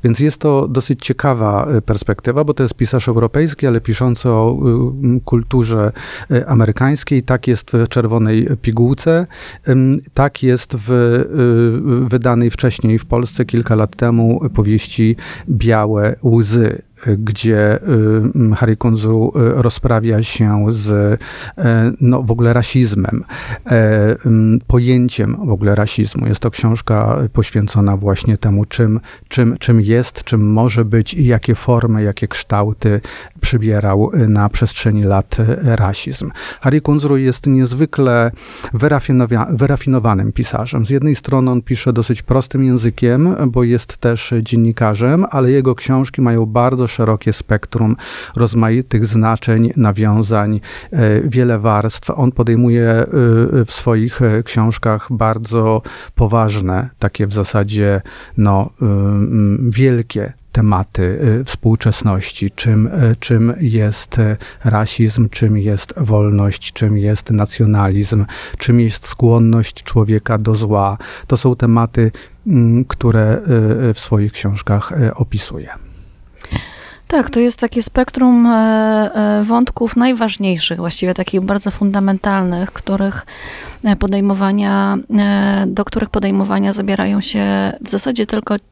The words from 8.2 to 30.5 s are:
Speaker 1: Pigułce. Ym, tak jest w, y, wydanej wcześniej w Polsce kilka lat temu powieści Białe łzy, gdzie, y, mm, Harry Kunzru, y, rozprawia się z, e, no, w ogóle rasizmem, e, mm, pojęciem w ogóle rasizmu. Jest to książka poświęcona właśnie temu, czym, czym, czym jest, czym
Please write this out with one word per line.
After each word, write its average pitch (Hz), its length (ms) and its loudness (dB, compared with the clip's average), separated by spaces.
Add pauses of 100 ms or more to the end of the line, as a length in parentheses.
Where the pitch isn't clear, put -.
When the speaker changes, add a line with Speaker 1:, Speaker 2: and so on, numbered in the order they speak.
Speaker 1:
Pigułce. 131 640 0 (420)
Ym, 131 320 2 (140)
tak 139 280 0
jest 127 340 0
w, 107 140 -6
y, 120 1200 2
wydanej 120 420 2
wcześniej 110 480 0
w - 80 -6
Polsce 120 380 -2
kilka 117 300 -2
lat 107 220 0
temu 117 440 2 (140)
powieści 110 600 0 (320)
Białe 107 760 0
łzy, 117 600 2 (360)
gdzie, 107 580 0
y, - 40 -4 (540)
mm, 113 200 2
Harry 110 220 0
Kunzru, 110 600 0
y, 120 260 2
rozprawia 113 600 0
się 104 480 0
z, 104 500 0 (380)
e, 117 420 2
no, 131 220 2
w 113 80 -2
ogóle 117 220 2
rasizmem, 110 720 0 (420)
e, 110 500 4 (100)
mm, 110 400 4
pojęciem 123 680 2 (100)
w 123 40 -2
ogóle 101 240 2
rasizmu. 104 520 -2
Jest 107 140 0
to 117 100 -2
książka 110 680 0 (140)
poświęcona 101 640 0
właśnie 101 420 0
temu, 101 260 0
czym, 110 360 0 (280)
czym, 120 300 0
czym 117 220 2
jest, 113 440 0
czym 104 280 2